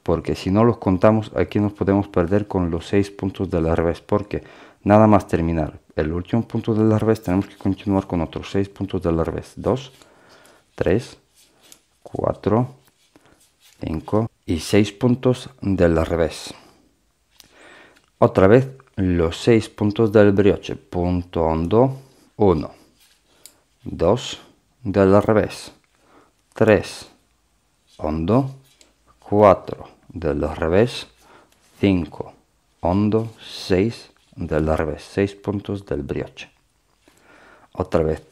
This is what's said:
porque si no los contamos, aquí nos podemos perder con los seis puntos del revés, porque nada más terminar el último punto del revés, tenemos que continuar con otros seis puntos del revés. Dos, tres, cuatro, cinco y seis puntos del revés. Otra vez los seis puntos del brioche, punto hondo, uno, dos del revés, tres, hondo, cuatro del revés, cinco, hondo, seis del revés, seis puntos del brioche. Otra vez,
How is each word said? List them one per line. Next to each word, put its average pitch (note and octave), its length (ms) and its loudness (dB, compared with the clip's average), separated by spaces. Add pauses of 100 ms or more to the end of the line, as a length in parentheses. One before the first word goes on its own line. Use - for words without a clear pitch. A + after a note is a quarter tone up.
porque D#2+ 320 -2
si - 160 -4
no G#2+ 140 4
los A#2 120 2
contamos, G#2+ 600 2
aquí F2+ 240 -2
nos G2+ 100 0
podemos G2 380 0
perder F#2 400 0
con F2+ 200 -2
los E2 160 -6
seis G2+ 240 0
puntos F#2+ 400 -6
del E2 240 0
revés, E2 280 -2
porque G2+ 420 -4 (400)
nada G#2+ 240 6
más G2+ 180 4
terminar E2 540 -2 (160)
el D#2+ 160 -2
último G2+ 340 -4
punto A2+ 280 -4
del A2 260 2
revés, G#2+ 240 0
tenemos F#2 240 0
que - 80 -20
continuar F#2+ 520 -2
con F2+ 120 -2
otros D#2+ 320 -8
seis G2 160 -2
puntos F#2+ 340 -8
del E2 240 0
revés. D#2+ 300 -10
Dos, G#2 380 -4 (840)
tres, - 420 -2 (840)
cuatro, - 720 -2 (1040)
cinco G2+ 500 -4 (160)
y E2+ 140 -2
seis G#2 320 2
puntos B2+ 580 -2 (120)
del E2+ 440 2
revés. E2 480 -4 (1600)
Otra F#2+ 300 4
vez C3 220 6 (260)
los F2 420 0
seis A2+ 320 2
puntos G#2 420 -2
del G#2 220 6
brioche, G2 420 0
punto F2 680 -4
hondo, F2+ 520 0 (400)
uno, F#2 360 0 (1120)
dos F2 580 -2 (420)
del G2 380 4
revés, - 500 -2 (800)
tres, - 540 0 (920)
hondo, E2+ 540 -2 (680)
cuatro - 680 4 (220)
del D2+ 320 -4 (140)
revés, G2 520 0 (720)
cinco, F#2 540 -2 (480)
hondo, G#2 500 -2 (100)
seis - 680 -4 (240)
del D#2+ 420 -2
revés, D2+ 320 -6
seis G2 240 -2
puntos G2+ 520 -8
del C#2+ 180 -6
brioche. - 480 -10 (1200)
Otra F2 320 -2
vez, D#2 280 -4